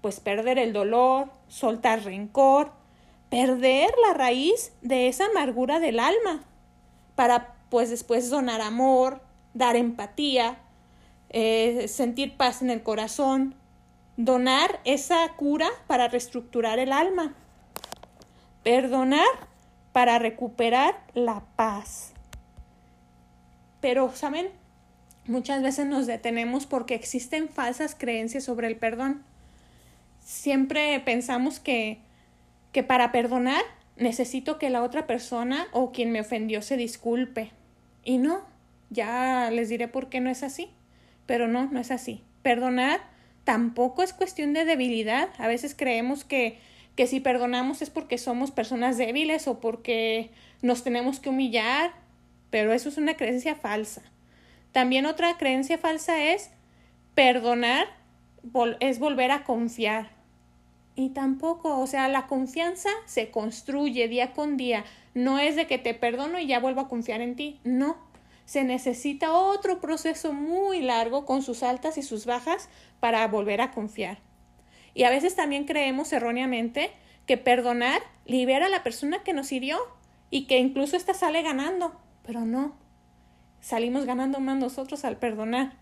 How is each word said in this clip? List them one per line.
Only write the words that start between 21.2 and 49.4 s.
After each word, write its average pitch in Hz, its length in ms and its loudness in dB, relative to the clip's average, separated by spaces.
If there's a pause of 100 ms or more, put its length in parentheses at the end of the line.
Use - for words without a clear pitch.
paz. 208 580 -4 (1700)
Pero, 262 320 2
¿saben? 311 360 -4 (760)
Muchas 254 380 -2
veces 277 240 0
nos 269 180 0
detenemos 233 640 -4
porque 247 260 -4
existen 285 560 -4
falsas 294 460 -4
creencias 233 480 -4
sobre 240 240 -4
el 226 100 -4
perdón. 254 460 -4 (1000)
Siempre 285 800 0
pensamos 247 580 -2
que, 220 400 -4 (720)
que 262 100 2
para 247 300 4
perdonar 247 500 2 (340)
necesito 254 640 -2
que 285 140 -2
la 240 100 0
otra 247 240 -2
persona 247 680 -4
o 247 200 0
quien 233 200 -2
me 220 80 0
ofendió 214 440 -4
se 269 140 -2
disculpe. 233 760 -4 (520)
Y 254 140 0
no, 320 240 2 (480)
ya 240 600 0
les 233 180 -2
diré 233 180 -4
por 262 220 -8
qué 254 120 -4
no 254 100 0
es 254 100 -6
así. 277 300 -10 (560)
Pero 233 200 0
no, 247 220 0
no 262 100 -4
es 240 120 -6
así. 240 320 -8 (180)
Perdonar 254 600 2 (420)
tampoco 240 580 0
es 370 120 0
cuestión 302 400 -2
de 320 120 2
debilidad. 254 720 0
A 226 100 -2
veces 247 300 -2
creemos 254 460 -2
que, 233 340 -2 (380)
que 247 100 4
si 262 140 -2
perdonamos 247 640 0
es 285 80 -10
porque 311 260 -6
somos 247 320 -4
personas 240 480 -2
débiles 285 500 0